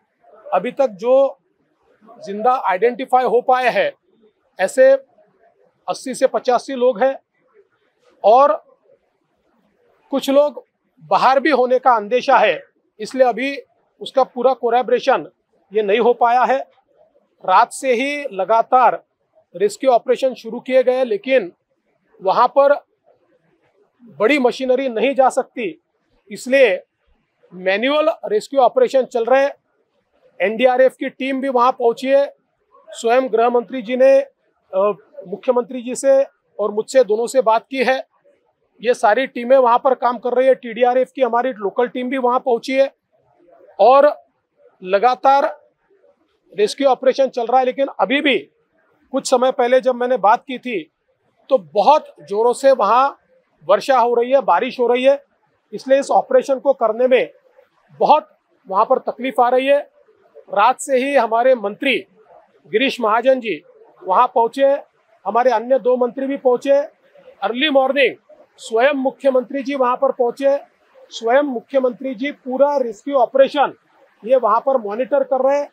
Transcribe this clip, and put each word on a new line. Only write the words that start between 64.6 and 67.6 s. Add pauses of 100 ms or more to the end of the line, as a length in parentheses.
हमारे
अन्य
दो
मंत्री
भी
पहुंचे। (680)
अर्ली